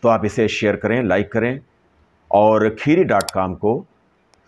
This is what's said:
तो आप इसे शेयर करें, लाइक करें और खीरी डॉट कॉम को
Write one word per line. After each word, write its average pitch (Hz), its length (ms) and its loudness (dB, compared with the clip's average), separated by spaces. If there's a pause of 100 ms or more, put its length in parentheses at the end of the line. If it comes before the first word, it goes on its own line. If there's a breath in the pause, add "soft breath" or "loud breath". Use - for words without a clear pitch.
तो 120 60 2
आप 110 160 2
इसे 107 240 0
शेयर 101 280 -2
करें, 110 260 -2
लाइक 101 300 -2
करें 120 280 -2 (680)
और 107 380 4 (120)
खीरी 165 240 2
डॉट 101 260 0
कॉम 92 240 -4
को 113 320 -4 (600)